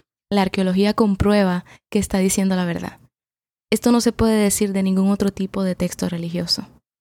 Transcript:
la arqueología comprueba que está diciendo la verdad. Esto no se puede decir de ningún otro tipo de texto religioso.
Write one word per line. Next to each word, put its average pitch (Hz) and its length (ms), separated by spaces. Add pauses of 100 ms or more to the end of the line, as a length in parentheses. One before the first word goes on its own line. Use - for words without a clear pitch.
(300)
la 202 120
arqueología 190 520
comprueba 202 680 (260)
que - 80
está 196 200
diciendo 190 380
la 180 80
verdad. 175 340 (720)
Esto 240 220
no 240 80
se 226 120
puede 220 300
decir 202 300
de 190 100
ningún 190 280
otro 196 220
tipo 196 320
de 185 100
texto 180 340
religioso. 170 580 (340)